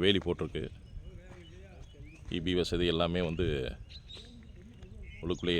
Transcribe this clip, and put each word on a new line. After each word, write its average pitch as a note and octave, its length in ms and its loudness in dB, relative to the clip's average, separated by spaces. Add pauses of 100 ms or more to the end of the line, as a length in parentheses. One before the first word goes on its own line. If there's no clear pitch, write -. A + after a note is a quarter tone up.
வேலி G2 200 8
போட்டிருக்கு. D#2+ 380 0 (1700)
இ - 80 0
பி F2+ 160 4
வசதி F2 340 4
எல்லாமே E2+ 340 4
வந்து E2+ 180 2 (1800)
உள்ளுக்குள்ளேயே F2 380 2